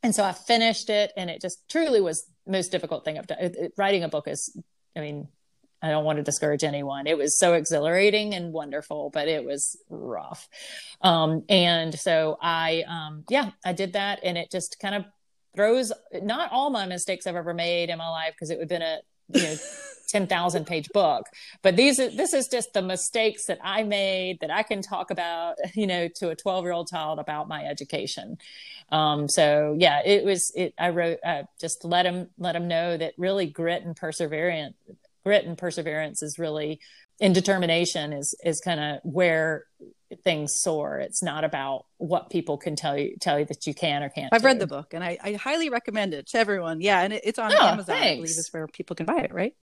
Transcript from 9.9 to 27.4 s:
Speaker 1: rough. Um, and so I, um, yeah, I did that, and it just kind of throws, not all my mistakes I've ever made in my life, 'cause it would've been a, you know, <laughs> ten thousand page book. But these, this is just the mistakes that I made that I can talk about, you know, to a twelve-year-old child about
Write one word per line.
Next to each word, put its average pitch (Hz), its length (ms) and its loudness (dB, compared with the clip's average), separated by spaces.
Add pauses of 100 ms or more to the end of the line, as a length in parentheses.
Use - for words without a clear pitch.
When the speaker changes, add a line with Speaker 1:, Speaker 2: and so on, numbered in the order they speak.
Speaker 1:
rough. 127 580 -10 (540)
Um, 160 480 4
and 170 440 4
so 160 460 2
I, 165 480 0
um, 156 400 -10
yeah, 254 220 0 (160)
I 180 80 -2
did 185 180 -4
that, 202 300 -2
and 175 160 -2
it 165 120 -8
just - 300 -6
kind 196 140 -4
of 202 100 -4 (500)
throws, 220 380 4 (300)
not 240 300 -2
all 277 180 2
my 214 160 -2
mistakes 180 400 -4
I've 175 100 -4
ever 170 160 -6
made 170 380 0
in 165 80 -4
my 165 100 -8
life, 160 300 -4
'cause 160 100 -8
it 165 80 -4
would've 160 140 -6
been 175 100 -2
a, 160 200 -4 (280)
you 240 140 2
know, 156 140 -2 (260)
<laughs> - 260 -16
ten 196 180 0
thousand 175 400 0
page 160 280 -4
book. 151 320 4 (340)
But 185 160 6
these, 262 220 6
this 247 340 0
is 269 160 2
just 240 240 -4
the 202 80 2
mistakes 208 680 0
that 185 140 -2
I 196 200 -2
made 190 580 -2
that 156 100 -4
I 190 120 0
can 214 180 -2
talk 190 300 -6
about, 170 460 -4 (180)
you 214 120 0
know, 175 300 0
to 175 140 -2
a 160 40 -4
twelve-year-old 175 540 -2
child 156 300 -4
about 151 280 -6